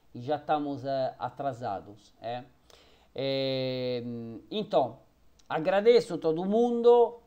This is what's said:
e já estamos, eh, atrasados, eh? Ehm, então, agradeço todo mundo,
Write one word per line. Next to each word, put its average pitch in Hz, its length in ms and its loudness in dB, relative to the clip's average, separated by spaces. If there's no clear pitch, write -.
e 120 80 -14
já 143 140 -2
estamos, 143 480 -4
eh, 135 340 -4
atrasados, 117 1040 -8
eh? 123 220 -8
Ehm, 127 1300 -4
então, 175 520 -2
agradeço 185 720 2
todo 165 260 -2
mundo, 233 840 4